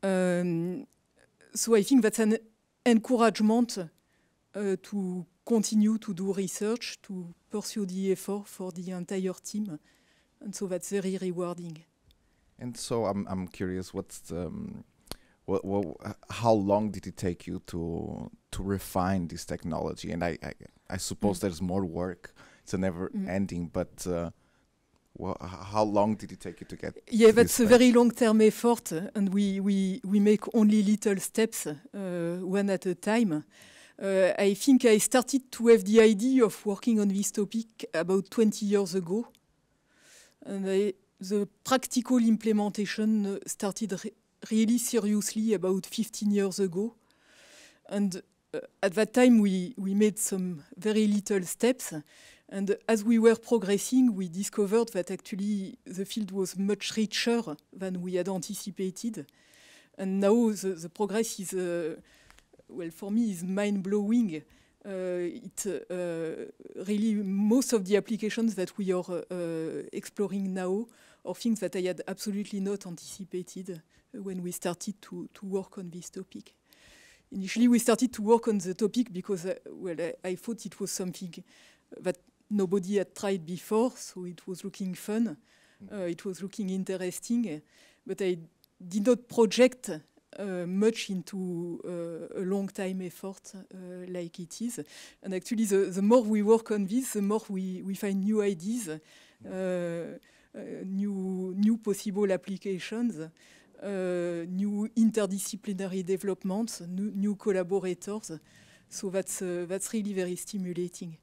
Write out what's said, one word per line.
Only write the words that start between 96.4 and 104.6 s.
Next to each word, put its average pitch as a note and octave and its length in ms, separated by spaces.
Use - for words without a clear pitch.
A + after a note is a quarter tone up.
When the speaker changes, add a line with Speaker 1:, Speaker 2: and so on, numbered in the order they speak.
Speaker 1:
work A3 300
on G#3 160
this, B3+ 260
the G#3 80
more G#3 280
we, F#3+ 340
we F#3+ 100
find G3 300
new G#3+ 180
ideas, G3 580
Speaker 2:
Mm. - 60
Speaker 1:
uh, F3 680
uh, G#3+ 40
new, F#3+ 720
new G#3+ 220
possible G3+ 540
applications, F#3+ 880
uh, F3 1300
new G3+ 500